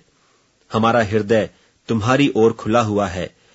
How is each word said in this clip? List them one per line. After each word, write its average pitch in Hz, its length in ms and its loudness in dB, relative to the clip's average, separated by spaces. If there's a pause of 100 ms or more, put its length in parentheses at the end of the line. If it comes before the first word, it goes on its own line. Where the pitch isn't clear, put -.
(720)
हमारा 117 300 2
हृदय 104 460 0 (380)
तुम्हारी 127 480 0
ओर 113 180 4
खुला 113 280 0
हुआ 101 260 -2
है, 87 280 -8 (200)